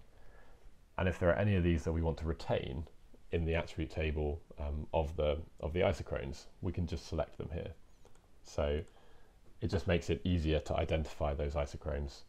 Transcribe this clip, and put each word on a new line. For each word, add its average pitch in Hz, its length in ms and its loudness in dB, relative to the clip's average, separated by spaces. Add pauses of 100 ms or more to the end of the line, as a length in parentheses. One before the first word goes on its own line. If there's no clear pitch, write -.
(960)
And 92 100 4
if 90 100 2
there 90 120 6
are - 100 6
any 104 160 6
of 87 80 6
these 85 220 6
that 82 80 0
we 80 80 2
want 80 160 2
to 80 80 -4
retain 78 600 -2 (460)
in 82 140 2
the 85 100 2
attribute 80 340 -2
table, 76 520 0 (180)
um, 73 340 -2
of 80 220 2
the, 76 220 4 (240)
of 78 100 -2
the 85 80 0
isochrones, 71 680 0 (140)
we 92 120 -2
can 87 120 -2
just - 220 -4
select - 300 -4
them 73 160 -6
here. - 180 -6 (720)
So 76 380 -2 (800)
it - 80 0
just - 180 0
makes 87 220 2
it 82 140 2
easier 78 360 4
to - 160 -2
identify 80 580 0
those 73 200 -2
isochrones 73 760 -4